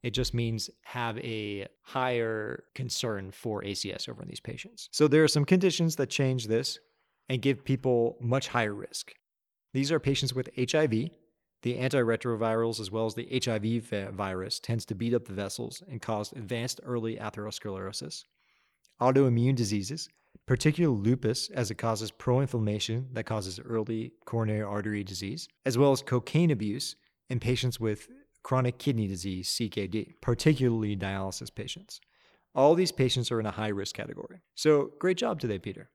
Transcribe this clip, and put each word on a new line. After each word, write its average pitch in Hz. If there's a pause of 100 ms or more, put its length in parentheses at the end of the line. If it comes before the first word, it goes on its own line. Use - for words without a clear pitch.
It 120
just 127
means 113 (140)
have 117
a 104 (160)
higher 117 (100)
concern 110
for 107
A 101
C 98
S -
over -
in 85
these -
patients. -
So 151
there 156
are 151
some 147
conditions 175
that 135
change 131
this 113 (500)
and 127
give 131
people 123
much 120
higher 110
risk. - (640)
These 139
are 156
patients 135
with 127
H 123
I 156
V. 117 (520)
The 123
antiretrovirals, 113
as 98
well 110
as 110
the 117
H 127
I 110
V 113
vi-, 101
virus, 95
tends 117
to 110
beat 117
up 120
the 98
vessels 104
and 117
cause 107
advanced 117
early 113
atherosclerosis. 104 (800)
Autoimmune 131
diseases, 107 (380)
particularly 147
lupus, 107
as 117
it 110
causes 110
pro-inflammation 123
that 117
causes 95
early 110 (120)
coronary 107
artery 104
disease, 98 (180)
as 127
well 139
as 127
cocaine 156
abuse 107 (320)
in 127
patients 123
with 110 (340)
chronic 123
kidney 113
disease, 92
C 117
K 98
D, 95
particularly 117
dialysis 95
patients. - (540)
All 143
these 175
patients 127
are 120
in 107
a 104
high-risk 101
category. - (140)
So 147
great 180
job 214
today, 104
Peter. -